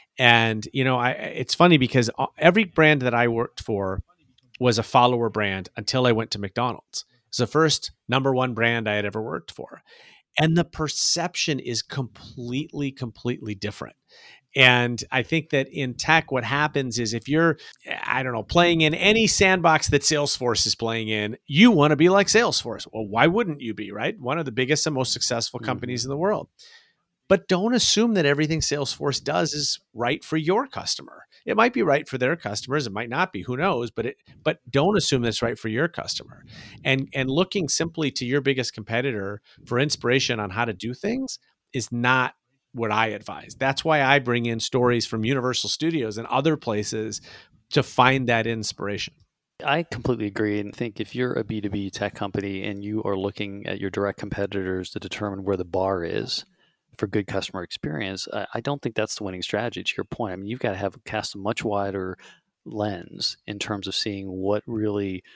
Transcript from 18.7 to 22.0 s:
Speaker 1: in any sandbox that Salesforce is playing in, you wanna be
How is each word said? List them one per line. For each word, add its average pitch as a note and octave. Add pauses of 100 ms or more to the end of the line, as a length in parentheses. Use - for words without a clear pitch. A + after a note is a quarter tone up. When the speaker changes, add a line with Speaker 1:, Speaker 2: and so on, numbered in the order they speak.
Speaker 1:
in D#3
any G#3+
sandbox F3+
that C#3+
Salesforce C3+
is G#2+
playing A2+
in, G#2+
you F#3+
wanna D3+
be E3